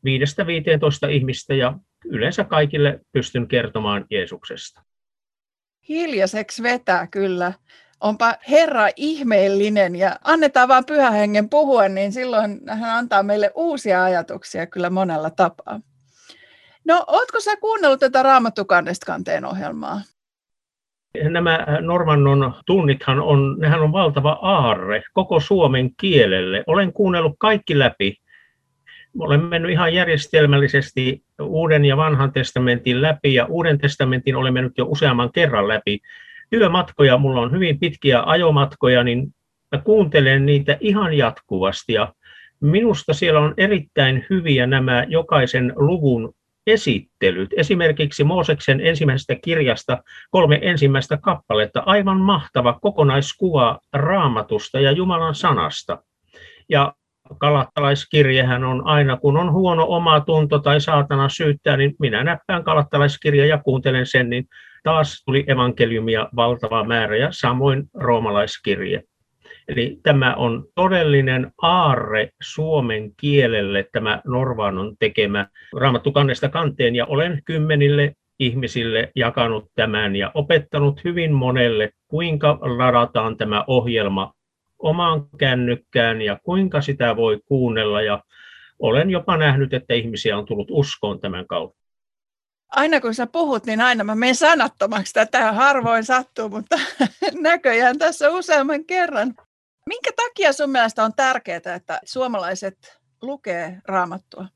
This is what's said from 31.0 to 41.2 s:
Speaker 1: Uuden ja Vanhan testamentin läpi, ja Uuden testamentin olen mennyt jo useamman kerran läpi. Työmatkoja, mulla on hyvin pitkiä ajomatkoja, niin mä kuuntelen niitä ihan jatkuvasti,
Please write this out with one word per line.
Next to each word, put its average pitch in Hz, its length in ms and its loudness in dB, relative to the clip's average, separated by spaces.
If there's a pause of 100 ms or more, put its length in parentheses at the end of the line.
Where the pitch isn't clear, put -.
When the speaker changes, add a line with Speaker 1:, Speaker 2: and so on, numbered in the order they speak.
Speaker 1:
Uuden 156 440 2
ja 135 120 4
Vanhan 139 360 0
testamentin 123 680 -2
läpi, 147 320 0
ja 143 120 2
Uuden 160 320 0
testamentin 135 580 -2
olen 131 180 0
mennyt 127 240 -2
jo 123 80 0
useamman 127 460 0
kerran 113 360 2
läpi. 104 320 -2 (500)
Työmatkoja, 175 680 4
mulla 131 240 0
on 123 100 -2
hyvin 165 280 0
pitkiä 139 460 2
ajomatkoja, 143 760 2
niin 123 240 -2 (440)
mä 143 100 -4
kuuntelen 147 640 4
niitä 143 340 2
ihan 202 340 0
jatkuvasti, 110 800 -2